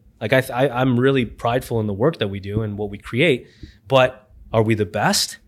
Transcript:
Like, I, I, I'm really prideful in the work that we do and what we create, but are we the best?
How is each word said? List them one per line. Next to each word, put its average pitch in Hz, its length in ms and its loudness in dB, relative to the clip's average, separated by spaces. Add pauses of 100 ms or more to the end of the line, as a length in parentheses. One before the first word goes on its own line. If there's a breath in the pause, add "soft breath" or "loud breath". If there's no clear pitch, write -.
(220)
Like, 113 120 0
I, 131 100 4 (100)
I, 123 280 0
I'm 127 180 2
really 135 240 2
prideful 120 560 -4
in 107 80 -2
the 101 60 -4
work 131 260 0
that 107 80 0
we 98 140 -8
do 101 200 -4
and 104 160 -6
what 101 120 -6
we 101 80 -12
create, 127 500 0 (400 loud breath)
but 127 420 2 (220)
are 113 100 4
we 110 140 2
the 104 100 -2
best? 123 520 -2 (100)